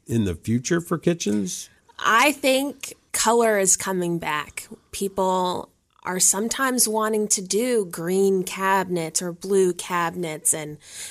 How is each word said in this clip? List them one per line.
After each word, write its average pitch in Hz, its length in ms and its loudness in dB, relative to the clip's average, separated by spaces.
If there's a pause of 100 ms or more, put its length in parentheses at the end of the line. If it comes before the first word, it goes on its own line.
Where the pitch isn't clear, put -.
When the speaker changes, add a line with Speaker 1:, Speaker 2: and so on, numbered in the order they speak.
Speaker 1:
in 113 180 2
the 90 100 0
future 123 460 -2
for 170 160 -4
kitchens? 185 720 -2 (300)
Speaker 2:
I 240 320 4
think 277 600 0 (180)
color 226 480 4
is 190 180 4
coming 175 400 -2
back. 151 500 -6 (240)
People 185 760 -2 (340)
are 180 160 -4
sometimes 233 680 2
wanting 214 420 0
to 214 140 0
do 214 420 0
green 180 580 2
cabinets 185 800 -2
or 175 100 -6
blue 190 420 2
cabinets, 170 800 -2
and 151 240 -8 (340)